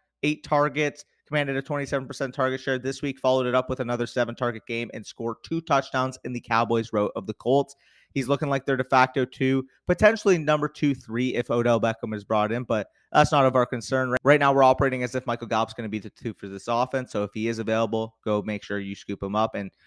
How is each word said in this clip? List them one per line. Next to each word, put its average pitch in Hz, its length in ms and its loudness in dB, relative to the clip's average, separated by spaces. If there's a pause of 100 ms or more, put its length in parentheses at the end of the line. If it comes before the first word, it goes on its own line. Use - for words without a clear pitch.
(220)
eight 151 220 -2
targets, 147 600 0 (220)
commanded 143 300 -2
a 135 60 -2
twenty-seven 139 440 -4
percent 131 260 -6
target 131 280 -2
share. 131 180 -2
This 131 240 -6
week, 139 160 -4
followed 131 280 2
it 123 100 0
up 127 120 0
with 131 120 -4
another 120 260 -2
seven 120 300 -2
target 117 320 -4
game 117 260 -6
and 113 100 -12
scored 113 380 -8
two 165 200 -4
touchdowns 135 600 0
in 131 100 -8
the 120 80 -6
Cowboys' 113 520 0
rout 104 240 2
of 98 100 -6
the 107 80 -6
Colts. 135 400 0 (400)
He's 127 140 -2
looking 143 200 0
like 139 180 -2
their 135 100 0
de 127 80 -2
facto 131 400 4
two, 131 420 -2 (220)
potentially 196 500 4
number 151 300 0
two, 143 260 0
three 123 400 -4
if 120 160 -2
Odell 117 300 4
Beckham 110 340 -2
is 104 100 -10
brought 107 280 0
in, 123 100 -4
but 110 240 -2 (260)
that's 147 200 4
not 143 140 6
of 127 80 2
our 127 100 4
concern. 127 460 -4
Right, 123 120 0
right 143 180 6
now, 139 120 4
we're 135 100 6
operating 131 400 4
as 123 120 -6
if 127 120 -4
Michael 120 200 -4
Gallup's 110 260 0
gonna 113 160 -10
be 104 100 -4
the 101 120 -10
two - 240 -8
for - 140 -14
this 95 200 -10
offense. 123 440 -2
So 104 100 -2
if 104 100 -4
he 110 160 -2
is 113 100 -2
available, 110 680 -2
go 104 180 0
make 104 200 -6
sure 101 160 -6
you 98 160 -8
scoop - 280 -10
him 101 140 -4
up. 110 180 0
And 101 160 -8 (160)